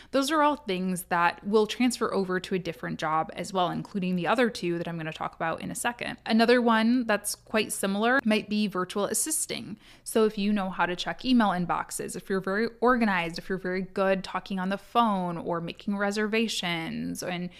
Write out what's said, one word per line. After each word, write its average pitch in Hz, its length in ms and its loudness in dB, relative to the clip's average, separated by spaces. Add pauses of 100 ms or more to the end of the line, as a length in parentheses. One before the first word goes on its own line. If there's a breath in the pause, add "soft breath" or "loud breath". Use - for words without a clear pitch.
(120)
Those 269 180 2
are 311 120 2
all 294 160 4
things 185 460 -2
that 175 440 0
will 214 180 4
transfer 233 480 0
over 185 280 0
to - 140 -4
a 185 40 0
different 165 400 -8
job 160 380 0
as 180 160 -8
well, 175 160 2
including 185 480 -2
the 170 100 -2
other 226 220 4
two 170 280 -2
that 170 80 -4
I'm 170 120 -6
gonna 156 160 -6
talk - 200 -8
about 165 280 -4
in 185 100 -6
a 175 40 -8
second. - 500 -4
Another 233 360 6
one 226 440 4
that's 214 300 -2
quite - 360 -2
similar 214 540 2
might 214 240 0
be 214 180 0
virtual 185 380 -2
assisting. - 720 -4 (260 loud breath)
So 220 220 2
if 214 120 0
you 202 140 0
know 196 180 0
how 180 160 0
to 180 100 -2
check - 280 -8
email 240 280 4
inboxes, - 680 -4
if - 120 -14
you're 190 120 0
very 208 260 0 (140)
organized, 202 560 2
if - 100 -12
you're 190 100 -2
very 185 260 -2
good 190 420 0
talking 190 340 -6
on 185 80 -2
the 196 100 -2
phone 190 600 2
or 170 240 -2
making 202 340 -4
reservations 202 1300 -2
and, 180 260 -6 (100)